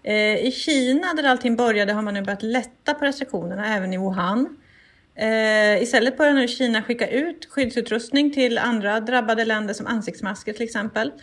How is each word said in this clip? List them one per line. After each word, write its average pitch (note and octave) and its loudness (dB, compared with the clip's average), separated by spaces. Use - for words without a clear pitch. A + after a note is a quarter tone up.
Eh, G#3+ 2
i C4 2
Kina, D4 0
där D#4 0
allting B3+ 2
började, G#3 2
har G#3+ -2
man G#3 -4
nu G3 -4
börjat G3 -4
lätta A#3+ -2
på D4 -4
restriktionerna, G#3 -4
även F#3 -2
i F#3 -2
Wuhan. F#3+ -2
Eh, G#3+ 2
istället A#3+ 2
börjar D4 4
nu C4 4
Kina A#3 0
skicka - -2
ut D4+ -4
skyddsutrustning B3+ 0
till B3 2
andra A3 0
drabbade A3+ 0
länder, G#3+ -2
som G3+ -10
ansiktsmasker G#3+ -6
till A3 -8
exempel. A3+ -4